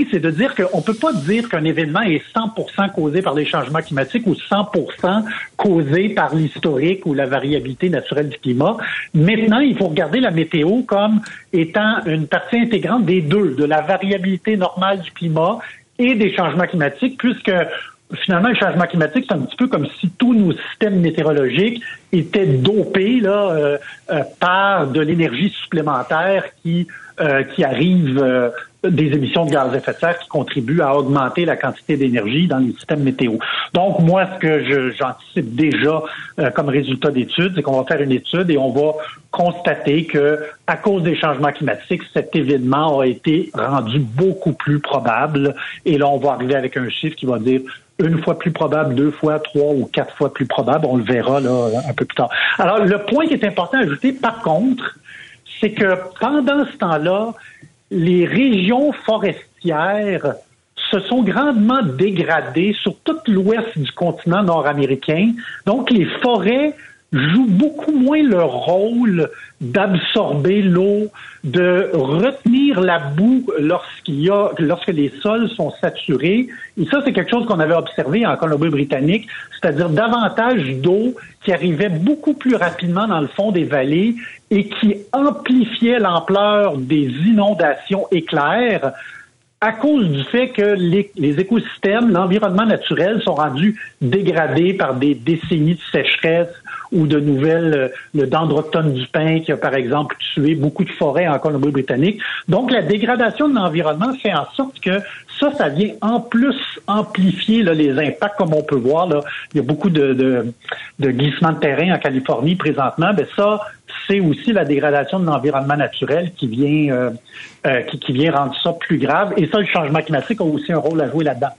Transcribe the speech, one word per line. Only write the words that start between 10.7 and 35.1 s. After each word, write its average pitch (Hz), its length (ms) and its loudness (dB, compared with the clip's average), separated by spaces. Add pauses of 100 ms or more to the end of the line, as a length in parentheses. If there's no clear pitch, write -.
comme 208 380 2 (320)
étant 208 540 0
une 156 220 -2
partie 208 300 -2
intégrante 220 460 0
des 185 160 2
deux, 156 360 0
de 147 80 2
la 151 160 2
variabilité 190 760 -2
normale 190 440 -2
du 165 100 -14
climat 170 480 0 (400)
et 247 160 2
des 208 200 2
changements 170 320 0
climatiques, 180 520 -2
puisque 226 340 0 (680)
finalement, 190 260 2
le 226 80 0
changement 175 300 2
climatique, 175 420 0
c'est 202 60 0
un 147 60 -2
petit - 160 -8
peu 247 100 0
comme 160 200 0 (140)
si 175 100 0
tous 247 240 2
nos 190 180 4
systèmes 196 480 -2
météorologiques 156 840 2 (300)
étaient 185 340 2
dopés 196 760 2
là, 202 300 2
euh, 147 280 0 (320)
euh, 151 120 0 (160)
par 185 480 2
de 139 140 0
l'énergie 156 500 0 (120)
supplémentaire 160 840 0 (160)
qui... 170 280 -2 (320)
Euh, 139 240 2
qui - 180 -2
arrive, 151 580 2
euh, 127 300 2 (320)
des 156 300 2
émissions 151 320 0
de 147 60 -2
gaz 131 220 2
à 135 40 0
effet 123 160 -4
de - 60 -16
serre 170 200 0
qui - 100 -16
contribuent 139 520 -2
à 143 160 2
augmenter 139 480 0
la 147 100 0
quantité 139 440 -4
d'énergie 127 500 0
dans 135 100 0
les 123 140 0
systèmes 147 300 -4
météo. 131 300 0 (420)
Donc, 180 260 2
moi, 180 340 4
ce - 60 -12
que 156 240 2
je, 127 280 0
j'anticipe 127 600 -6